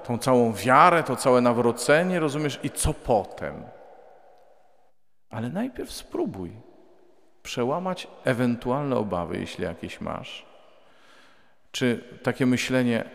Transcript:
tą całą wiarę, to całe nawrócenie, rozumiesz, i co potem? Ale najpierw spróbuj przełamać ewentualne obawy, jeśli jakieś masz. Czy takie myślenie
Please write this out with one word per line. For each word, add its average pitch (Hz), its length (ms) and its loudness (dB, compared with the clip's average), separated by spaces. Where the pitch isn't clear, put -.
tą 120 140 -4
całą 120 360 4
wiarę, 143 500 6
to 127 120 -2
całe 123 260 4
nawrócenie, 123 760 2
rozumiesz, 147 440 -2
i 135 60 -2
co - 240 -2
potem? 92 680 -2
Ale 113 200 -8
najpierw 240 420 -8
spróbuj 104 600 -8
przełamać 175 640 -4
ewentualne 127 720 -2
obawy, 92 440 -4
jeśli 92 240 -8
jakieś 87 380 -10
masz. - 440 -12
Czy 123 320 0
takie 127 220 0
myślenie 123 680 0